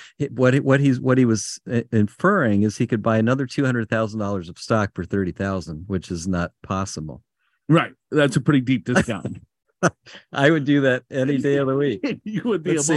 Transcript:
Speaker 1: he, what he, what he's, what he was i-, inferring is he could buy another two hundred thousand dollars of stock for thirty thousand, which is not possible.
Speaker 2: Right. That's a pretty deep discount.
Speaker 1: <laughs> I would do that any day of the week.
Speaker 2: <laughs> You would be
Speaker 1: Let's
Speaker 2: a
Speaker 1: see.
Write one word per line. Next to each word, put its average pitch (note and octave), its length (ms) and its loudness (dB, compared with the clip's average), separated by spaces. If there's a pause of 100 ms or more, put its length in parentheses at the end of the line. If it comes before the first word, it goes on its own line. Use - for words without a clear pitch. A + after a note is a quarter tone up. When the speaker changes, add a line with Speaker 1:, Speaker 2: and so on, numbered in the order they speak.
(180)
Speaker 1:
he, D3 80 -4
what B2+ 280 2
he, C#3+ 60 4
what C#3 200 2
he's, C3+ 200 2
what B2+ 180 2
he C3 60 6
was A2 360 -2 (100)
i-, A#2+ 220 -2
inferring A2 720 2
is G#2+ 160 0
he B2 80 0
could A2+ 160 -2
buy A2 160 2
another B2+ 280 0
two C#3+ 180 -4
hundred B2 240 -2
thousand A2 320 -4
dollars G2+ 280 -4
of E2+ 100 -16
stock G#2+ 360 0
for F#2 100 -6
thirty F#2+ 280 -2
thousand, F2+ 560 -6
which F#2+ 220 -6
is E2+ 180 -6
not F2 240 -2 (100)
possible. D#2+ 600 -8 (460)
Speaker 2:
Right. D3+ 240 2 (200)
That's C#3+ 240 4
a D3+ 40 0
pretty C#3 200 4
deep B2+ 240 0
discount. A2 540 -2 (440)
Speaker 1:
<laughs> - 500 -4
I C#3 180 4
would D#3 140 2
do C#3+ 180 4
that B2+ 280 2
any C#3 280 -2
day C#3 180 0
of C#3 100 0
the C3+ 100 0
week. C#3 260 -2
Speaker 2:
<laughs> - 220 -6
You G#3 200 -6
would G3+ 180 -2
be E3+ 100 -4
Speaker 1:
Let's D3+ 120 0
Speaker 2:
a - 20 -2
Speaker 1:
see. E3 100 2